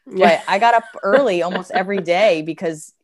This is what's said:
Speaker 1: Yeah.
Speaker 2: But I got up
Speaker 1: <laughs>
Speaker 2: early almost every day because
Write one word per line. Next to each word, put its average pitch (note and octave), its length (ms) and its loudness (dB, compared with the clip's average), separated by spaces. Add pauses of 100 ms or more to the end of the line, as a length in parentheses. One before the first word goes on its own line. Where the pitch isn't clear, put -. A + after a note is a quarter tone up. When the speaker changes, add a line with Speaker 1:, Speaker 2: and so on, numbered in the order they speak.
Speaker 1:
Yeah. F#3+ 220 0
Speaker 2:
But D#3+ 200 0
I F#3+ 120 0
got A#3 140 4
up A3+ 100 2 (100)
Speaker 1:
<laughs> - 80 -20
Speaker 2:
early G3+ 400 2
almost F3+ 300 -6
every F#3+ 280 -2
day F3 420 2
because D#3+ 600 -8